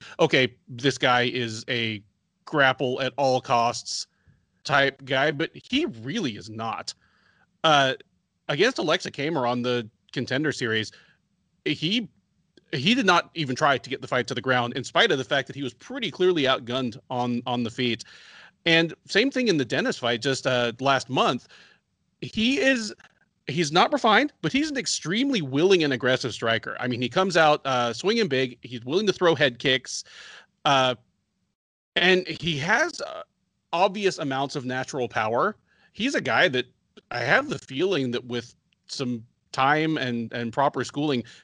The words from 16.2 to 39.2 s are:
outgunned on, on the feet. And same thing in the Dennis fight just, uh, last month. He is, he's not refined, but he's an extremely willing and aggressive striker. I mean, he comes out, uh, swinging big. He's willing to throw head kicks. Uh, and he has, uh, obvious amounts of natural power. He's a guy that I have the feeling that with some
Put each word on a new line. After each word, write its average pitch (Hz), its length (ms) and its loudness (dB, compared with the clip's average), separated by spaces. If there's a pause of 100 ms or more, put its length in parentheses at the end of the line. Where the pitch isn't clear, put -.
outgunned 123 520 0 (140)
on, 123 360 -2
on 120 180 -2
the 113 60 -4
feet. 117 340 -4 (600)
And 165 300 4 (140)
same 240 220 2
thing 254 180 0
in 175 80 4
the 135 80 2
Dennis 165 340 -2
fight 120 240 -2
just, 135 240 -2
uh, 123 320 0
last 135 320 2
month. 147 380 0 (720)
He 226 400 -2
is, 254 340 0 (540)
he's 147 240 -2
not 220 200 4
refined, 247 480 4
but 160 120 -2
he's 302 180 0
an 269 60 -6
extremely 226 640 -2
willing 156 400 4
and 143 100 2
aggressive 127 400 0
striker. 113 460 -2
I 127 80 -4
mean, 123 160 -2
he 120 60 -2
comes 185 280 0
out, 151 280 6
uh, 123 280 0
swinging 202 360 0
big. 131 340 -2
He's 117 220 -14
willing 185 240 0
to 185 40 2
throw 170 220 4
head 127 240 0
kicks. - 460 -2 (600)
Uh, 131 300 2 (1040)
and 180 320 2
he 156 300 -6
has, 233 420 -2
uh, - 220 -12 (500)
obvious 190 460 0
amounts 139 360 -4
of 135 100 -8
natural 127 440 -4
power. 120 480 0 (360)
He's 269 220 -4
a 240 60 0
guy 131 280 4
that - 180 -2 (440)
I 120 100 -6
have 208 280 2
the 165 100 -4
feeling 139 540 -2
that 123 120 -4
with 120 300 -8 (320)
some 123 380 -6 (280)